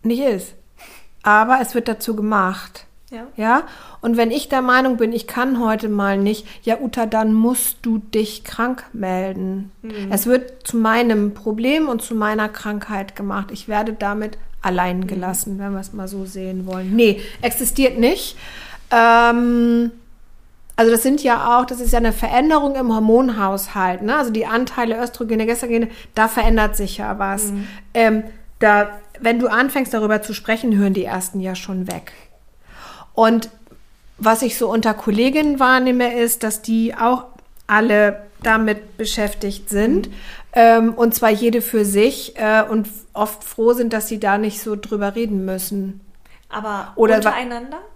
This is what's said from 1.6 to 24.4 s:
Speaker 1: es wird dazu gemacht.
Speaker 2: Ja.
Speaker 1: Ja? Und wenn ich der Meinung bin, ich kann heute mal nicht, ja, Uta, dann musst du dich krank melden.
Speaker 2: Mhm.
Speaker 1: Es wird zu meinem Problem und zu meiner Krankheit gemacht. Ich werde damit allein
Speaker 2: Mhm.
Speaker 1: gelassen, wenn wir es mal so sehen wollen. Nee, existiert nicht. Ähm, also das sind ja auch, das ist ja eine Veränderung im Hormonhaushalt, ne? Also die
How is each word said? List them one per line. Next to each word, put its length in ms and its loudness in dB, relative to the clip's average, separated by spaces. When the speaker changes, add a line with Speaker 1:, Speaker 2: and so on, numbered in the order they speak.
Speaker 1:
es 140 -4
wird 120 -2
dazu 280 -4
gemacht. 720 -2
Speaker 2:
Ja. 260 -16
Speaker 1:
Ja? 280 2
Und 160 0
wenn 160 2
ich 160 -4
der 140 0
Meinung 340 4
bin, 160 0
ich 160 -6
kann 320 -2
heute 300 0
mal 280 0
nicht, 300 -2
ja, 160 0
Uta, 260 -4
dann 280 0
musst 480 0
du 160 -2
dich 480 -4
krank 480 -6
melden. 760 -6
Speaker 2:
Mhm. 280 -10
Speaker 1:
Es 180 -2
wird 380 -2
zu 120 -4
meinem 560 2
Problem 560 -2
und 120 -4
zu 140 -8
meiner 320 0
Krankheit 720 -8
gemacht. 340 -6
Ich 160 -14
werde 260 -2
damit 440 -6
allein 400 -2
Speaker 2:
Mhm. 60 -6
Speaker 1:
gelassen, 520 -6
wenn 140 -6
wir 80 -6
es 100 -12
mal 160 -10
so 180 -10
sehen 400 -8
wollen. 300 -4
Nee, 240 6
existiert 580 0
nicht. 380 0
Ähm, 1000 4
also 160 6
das 120 2
sind 200 2
ja 360 4
auch, 60 0
das 160 -8
ist 100 4
ja 80 6
eine 140 2
Veränderung 600 2
im 180 0
Hormonhaushalt, 1120 2
ne? 140 0
Also 140 0
die 140 -2